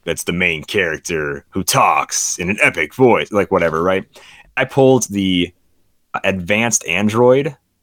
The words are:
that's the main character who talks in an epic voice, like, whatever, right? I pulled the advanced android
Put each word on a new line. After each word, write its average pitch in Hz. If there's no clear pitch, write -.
that's 82
the 92
main 85
character 78
who 98
talks 90
in 87
an 107
epic 87
voice, 113
like, 98
whatever, 85
right? 95
I 131
pulled 131
the 92
advanced 98
android 123